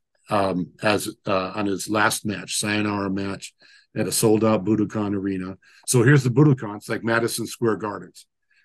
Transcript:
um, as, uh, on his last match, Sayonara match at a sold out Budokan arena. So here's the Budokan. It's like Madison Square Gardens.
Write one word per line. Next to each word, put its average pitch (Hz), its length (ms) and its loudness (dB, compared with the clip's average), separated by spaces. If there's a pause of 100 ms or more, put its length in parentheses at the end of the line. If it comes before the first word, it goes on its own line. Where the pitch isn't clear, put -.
(300)
um, 95 440 -2 (100)
as, 104 240 0 (180)
uh, 92 300 -2
on 107 100 -2
his 98 240 -4
last 107 360 0
match, 95 320 -6
Sayonara 104 520 -2
match 98 440 -6 (420)
at 107 120 -2
a 92 40 -4
sold 110 320 4
out 107 220 2
Budokan 104 500 0
arena. 95 420 -4 (300)
So 123 160 4
here's 139 200 6
the 127 60 -2
Budokan. 123 460 4
It's 104 140 -12
like 104 140 -6
Madison 113 440 0
Square 110 300 0
Gardens. 95 500 -10 (380)